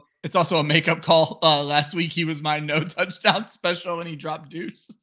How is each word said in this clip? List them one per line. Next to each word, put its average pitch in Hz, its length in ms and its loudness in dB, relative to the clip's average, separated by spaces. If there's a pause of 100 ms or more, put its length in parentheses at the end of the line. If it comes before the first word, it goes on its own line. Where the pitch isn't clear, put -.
(240)
it's 160 120 -8
also 170 240 2
a 147 40 2
makeup 156 400 2
call. 160 400 4
Uh, 151 200 4
last 147 300 0
week, 170 180 -2
he 170 120 -2
was 156 180 -4
my 151 180 -2
no 151 240 -2
<laughs> - 20 -4
touchdown 190 640 0
special, 175 500 -6
and 170 80 -10
he 165 80 -10
dropped 156 340 -10
Deuce. 175 400 -12 (140)